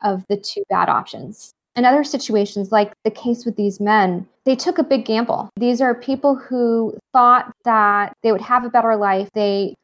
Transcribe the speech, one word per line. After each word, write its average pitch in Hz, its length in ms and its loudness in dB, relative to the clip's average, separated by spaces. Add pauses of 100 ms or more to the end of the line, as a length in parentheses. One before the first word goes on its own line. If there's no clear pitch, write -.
of 190 280 -2
the 202 80 0
two - 320 -10
bad 175 180 2
options. 135 640 -6 (240)
In 247 80 2
other 277 180 6
situations, 208 680 -4
like 208 220 2 (100)
the 220 60 -2
case 233 340 -4
with 214 120 -6
these 202 220 -2
men, 202 480 0 (200)
they 262 100 2
took - 220 -4
a 320 40 2
big 269 220 0
gamble. 220 520 -2
These 240 260 0
are 247 120 2
people 269 400 0
who 233 640 -2 (160)
thought 240 400 4 (120)
that 208 580 2
they 226 100 2
would 190 80 0
have 247 240 0
a 240 60 -8
better 226 260 2
life. 196 380 0
They 202 500 -2